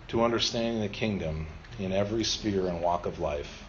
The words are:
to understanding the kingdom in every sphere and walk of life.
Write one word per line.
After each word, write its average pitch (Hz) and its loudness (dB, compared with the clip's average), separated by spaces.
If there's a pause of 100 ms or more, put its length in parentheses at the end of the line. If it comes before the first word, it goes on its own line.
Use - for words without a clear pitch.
to 117 4
understanding 117 2
the 104 0
kingdom 85 -2 (320)
in 95 -2
every 104 2
sphere 98 0
and 87 0
walk 87 2
of 85 -4
life. 73 -4